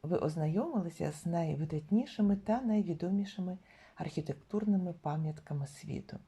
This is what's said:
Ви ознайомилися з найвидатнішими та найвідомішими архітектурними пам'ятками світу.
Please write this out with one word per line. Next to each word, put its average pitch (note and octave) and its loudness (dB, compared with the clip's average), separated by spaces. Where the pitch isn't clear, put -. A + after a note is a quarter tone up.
Ви E3 0
ознайомилися E3 0
з - -8
найвидатнішими E3+ 2
та G#3+ 0
найвідомішими F#3+ 0
архітектурними F3+ 0
пам'ятками D#3 -4
світу. - -10